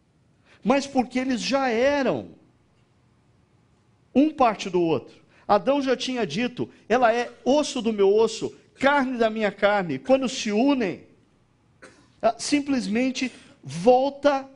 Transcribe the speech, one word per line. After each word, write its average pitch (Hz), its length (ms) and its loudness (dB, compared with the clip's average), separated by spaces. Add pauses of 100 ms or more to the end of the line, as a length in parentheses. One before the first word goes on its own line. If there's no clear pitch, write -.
(640)
mas 262 220 2
porque 254 340 -2
eles 254 220 -2
já 262 280 -2
eram 233 600 0 (1800)
um 294 160 4
parte 233 400 0
do 175 120 0
outro. 160 340 -2 (320)
Adão 214 340 2
já 262 140 0
tinha 247 320 -4
dito, 196 420 -4 (200)
"Ela 233 240 4
é 240 180 -4 (140)
osso 269 360 0
do 220 120 0
meu 196 200 4
osso, 220 400 0 (220)
carne 262 420 0
da 226 120 0
minha 214 220 -2
carne." 196 460 0
Quando 262 300 0
se - 240 -6
unem, 226 520 0 (1160)
ah, 220 160 0
simplesmente 254 920 -2 (320)
volta 262 920 2